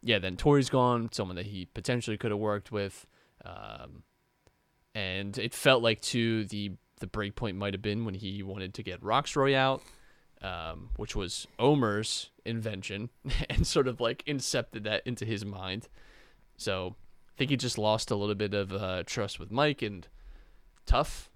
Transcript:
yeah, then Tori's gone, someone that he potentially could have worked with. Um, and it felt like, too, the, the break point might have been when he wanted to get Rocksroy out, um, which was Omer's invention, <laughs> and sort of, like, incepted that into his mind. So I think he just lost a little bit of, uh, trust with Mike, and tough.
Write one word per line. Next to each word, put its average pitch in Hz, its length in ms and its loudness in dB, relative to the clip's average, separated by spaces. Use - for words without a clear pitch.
yeah, 110 160 4
then 92 180 -2
Tori's 143 320 6
gone, 123 420 4
someone 90 240 -4
that 90 120 -6
he 95 180 -8
potentially 117 520 -2
could 113 140 -2
have 104 80 0
worked 104 320 -2
with. 101 340 -4
Um, 58 600 -14
and 101 420 -4
it 120 160 -4
felt 131 300 6
like, 113 180 4
too, 113 440 2
the, 101 260 -6
the 92 60 -8
break 101 280 -4
point 101 220 -4
might 101 160 -2
have 98 80 -6
been 107 240 0
when 101 80 -4
he 101 280 -6
wanted 95 340 -8
to 113 80 -8
get 90 180 -8
Rocksroy 135 520 2
out, 135 280 4
um, 85 540 -8
which - 200 -6
was 92 300 -4
Omer's 113 680 2
invention, 107 640 -6
<laughs> - 200 2
and 117 180 4
sort 139 200 4
of, 120 120 -2
like, 120 260 0
incepted 127 600 -2
that 107 200 0
into 120 200 -4
his 107 180 -2
mind. 95 460 -6
So 92 400 -2
I - 80 -20
think 131 120 2
he 139 80 4
just 120 200 -2
lost 107 320 2
a 107 60 2
little 104 200 0
bit 101 180 0
of, 98 180 0
uh, 92 340 -2
trust - 340 -4
with 90 120 -12
Mike, 143 300 2
and 101 260 -6
tough. - 500 2